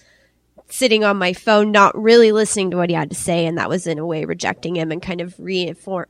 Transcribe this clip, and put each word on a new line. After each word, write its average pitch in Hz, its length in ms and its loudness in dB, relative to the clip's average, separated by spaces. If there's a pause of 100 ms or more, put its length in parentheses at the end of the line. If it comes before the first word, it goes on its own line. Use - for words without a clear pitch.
(680)
sitting 220 360 0
on 202 120 2
my 185 160 -2
phone, 208 380 2
not 202 300 4
really 226 320 6
listening 208 400 0
to 180 40 -4
what 175 120 0
he 170 60 -2
had 156 160 -4
to 170 60 -10
say. 170 300 -2
And 165 100 -4
that 123 120 -4
was 175 180 -4
in 160 120 -4
a 156 80 -6
way 156 180 -4
rejecting 175 520 -6
him 160 140 -4
and 156 100 -6
kind 180 200 -8
of 180 160 -12
reaffir-, 180 720 -6